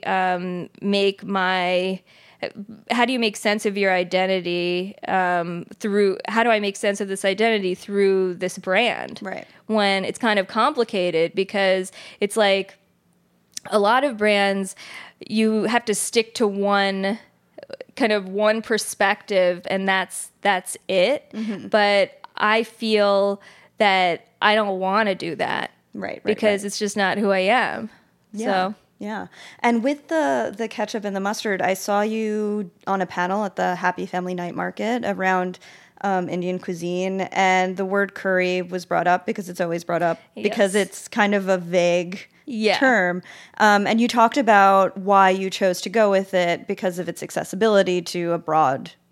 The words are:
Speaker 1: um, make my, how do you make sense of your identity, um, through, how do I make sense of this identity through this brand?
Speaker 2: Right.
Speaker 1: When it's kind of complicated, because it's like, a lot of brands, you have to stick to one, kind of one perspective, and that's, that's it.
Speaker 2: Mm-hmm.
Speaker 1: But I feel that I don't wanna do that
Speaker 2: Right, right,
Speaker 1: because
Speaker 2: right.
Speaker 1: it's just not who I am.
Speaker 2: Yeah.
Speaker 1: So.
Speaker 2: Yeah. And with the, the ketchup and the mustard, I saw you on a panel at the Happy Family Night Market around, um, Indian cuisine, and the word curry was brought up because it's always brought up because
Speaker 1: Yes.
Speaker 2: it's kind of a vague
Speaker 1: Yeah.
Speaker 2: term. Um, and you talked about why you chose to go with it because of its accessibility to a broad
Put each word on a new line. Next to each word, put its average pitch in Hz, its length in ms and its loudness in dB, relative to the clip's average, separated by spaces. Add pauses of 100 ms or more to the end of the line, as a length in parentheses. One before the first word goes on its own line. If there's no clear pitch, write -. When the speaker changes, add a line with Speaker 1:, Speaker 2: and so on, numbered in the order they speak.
Speaker 1:
um, 185 640 -2 (140)
make 196 420 0
my, 185 760 0 (920)
how 240 140 2
do 247 80 -2
you 254 60 -2
make 220 180 -2
sense 214 300 -2
of 196 120 -2
your 196 140 2
identity, 180 1000 -2 (140)
um, 175 560 -2 (160)
through, 202 380 0 (100)
how 226 140 0
do 233 80 2
I 214 100 2
make 202 160 -4
sense 202 240 -2
of 202 80 -6
this 190 160 -8
identity 196 500 0
through 190 600 0
this 180 240 -6
brand? 185 640 -2
Speaker 2:
Right. 190 240 -10 (200)
Speaker 1:
When 202 380 2
it's - 140 -6
kind 214 200 2
of 190 100 0
complicated, 196 840 0
because 190 580 0 (280)
it's 202 160 -2
like, 196 400 2 (960)
a - 80 2
lot 226 260 4
of 262 120 -2
brands, 202 600 0 (500)
you 220 380 2
have 233 220 2
to 208 80 0
stick 220 400 -2
to 233 120 0
one, 196 720 0 (800)
kind 226 160 2
of 202 160 -2
one 214 340 0
perspective, 190 1040 0
and 190 200 -2
that's, 190 420 -2 (120)
that's 190 340 0 (120)
it. 190 440 2
Speaker 2:
Mm-hmm. 214 360 -8
Speaker 1:
But 202 520 2 (160)
I 214 260 2
feel 202 760 2 (380)
that 190 500 2 (120)
I 208 140 4
don't 202 240 0
wanna 190 360 2
do 170 220 -6
that - 340 -4 (240)
Speaker 2:
Right, 190 220 -10
right, - 80 -20
Speaker 1:
because 214 380 2
Speaker 2:
right. 202 40 -8
Speaker 1:
it's 202 120 -8
just 208 180 -4
not 196 220 0
who 208 120 2
I 190 100 4
am. 214 500 0 (420)
Speaker 2:
Yeah. 214 140 -6 (220)
Speaker 1:
So. 214 60 -8 (240)
Speaker 2:
Yeah. 208 280 -8 (340)
And 233 240 2
with 285 240 -2
the, 277 480 -2
the 220 120 -6
ketchup 214 360 -6
and 202 100 -4
the 196 60 -4
mustard, 202 400 -4
I 190 140 2
saw 202 260 -2
you 214 720 -2 (160)
on 190 160 -2
a 180 40 -4
panel 185 380 -2
at 190 120 -8
the 185 180 0
Happy 180 320 -2
Family 180 280 -6
Night 175 200 -8
Market 208 500 -4
around, 185 540 0 (440)
um, 185 280 0
Indian 180 280 -4
cuisine, 180 640 -4 (100)
and 185 440 2
the 190 80 -2
word 196 300 -2
curry 180 480 0
was 175 240 -8
brought 170 200 0
up 180 200 2
because 208 240 -6
it's 180 100 -8
always 170 240 -2
brought 170 180 -2
up 165 160 0 (160)
because 208 400 0
Speaker 1:
Yes. 202 140 2
Speaker 2:
it's - 200 -16
kind 202 260 2
of 190 140 0
a 190 100 2
vague 175 680 0 (200)
Speaker 1:
Yeah. 214 320 0
Speaker 2:
term. 185 440 2 (360)
Um, 202 280 6
and 226 140 2
you 240 80 2
talked 233 300 4
about 196 580 6
why 196 320 6
you 190 220 0
chose 185 320 0
to 202 80 -8
go 214 200 4
with 190 220 0
it 175 340 0
because 185 320 -4
of 175 80 -6
its 170 160 -10
accessibility 190 800 2
to 170 320 -4
a 170 60 -2
broad 156 540 0 (200)